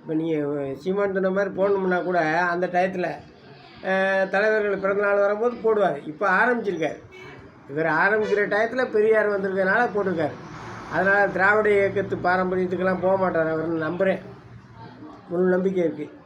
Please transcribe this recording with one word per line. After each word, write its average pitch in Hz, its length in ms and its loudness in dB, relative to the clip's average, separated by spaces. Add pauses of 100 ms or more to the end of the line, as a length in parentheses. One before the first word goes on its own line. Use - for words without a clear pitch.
இப்ப 160 140 -6
நீங்க 151 480 -2 (120)
சீமான் 190 380 -2
சொன்ன 190 180 0
மாதிரி 190 240 -2
போடணும்னா 190 480 0
கூட 175 180 0 (220)
அந்த 175 240 -2
டயத்துல, 180 440 0 (720)
அஹ், 190 440 0
தலைவர்கள் 208 500 2
பிறந்த 196 240 0
நாள் 202 160 2
வரும்போது 208 380 0
போடுவாரு. 202 500 0
இப்ப 185 240 -2
ஆரம்பிச்சிருக்காரு. 190 720 0 (680)
இவர் 156 160 -2
ஆரம்பிக்கிற 196 640 2
டயத்துல 233 420 0
பெரியார் 208 500 2
வந்திருக்கனால 190 560 2
போட்டிருக்காரு. 170 360 0 (600)
அதனால 196 360 4
திராவிட 208 420 2
இயக்கத்து 196 460 2
பாரம்பரியத்துக்கெல்லாம் 185 840 0
போக 190 160 2
மாட்டார் 165 300 2
அவர்னு 160 300 -2
நம்புறேன், 175 420 0 (1120)
முழு 180 200 2
நம்பிக்கை 180 360 2
இருக்கு. 151 260 -4 (160)